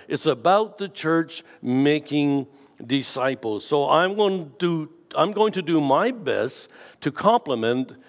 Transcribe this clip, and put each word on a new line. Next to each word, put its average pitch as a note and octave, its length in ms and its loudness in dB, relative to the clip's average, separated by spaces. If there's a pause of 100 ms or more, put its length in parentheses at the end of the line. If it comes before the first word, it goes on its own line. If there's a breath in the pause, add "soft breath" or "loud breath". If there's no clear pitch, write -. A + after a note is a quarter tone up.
It's - 180 -4
about F#3 520 2
the G3 100 -6
church E3 560 -2 (180 loud breath)
making C#3+ 840 0 (360 soft breath)
disciples. B2 800 -2
So C#3+ 240 0
I'm F3+ 280 2
going F#3+ 340 0
to - 80 -20
do, E3 340 -2 (220)
I'm D#3+ 160 2
going G#3 220 0
to F#3+ 100 -4
do D#3+ 180 0
my D3 300 2
best C3 580 -4 (340 loud breath)
to C#3+ 100 -2
complement B2+ 840 0 (140 loud breath)